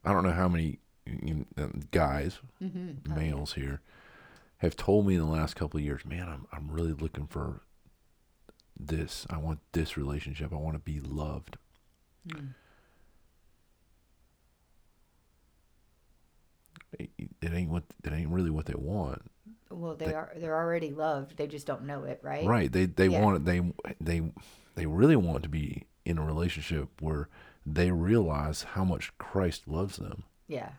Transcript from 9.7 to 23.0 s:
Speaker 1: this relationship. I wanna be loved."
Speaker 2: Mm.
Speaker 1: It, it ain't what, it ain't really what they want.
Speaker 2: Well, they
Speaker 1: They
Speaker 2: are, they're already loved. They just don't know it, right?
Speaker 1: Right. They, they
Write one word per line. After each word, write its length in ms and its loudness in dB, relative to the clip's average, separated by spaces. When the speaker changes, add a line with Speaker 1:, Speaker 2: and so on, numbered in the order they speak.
Speaker 1:
this 240 -2
relationship. 540 -4
I 40 -4
wanna 240 -4
be 200 -6
loved." 580 -6
Speaker 2:
Mm. 280 -12
Speaker 1:
It, 100 -8
it 120 -2
ain't 160 0
what, 140 0
it 100 -4
ain't 160 -2
really 200 2
what 160 -2
they 100 -4
want. 460 -4
Speaker 2:
Well, 260 -8
they 120 -4
Speaker 1:
They 60 -2
Speaker 2:
are, 240 -6
they're 180 -2
already 360 0
loved. 460 -2
They 100 -2
just 200 -8
don't 180 -4
know 180 -6
it, 200 -6
right? 220 -2
Speaker 1:
Right. 260 6
They, 140 6
they 220 6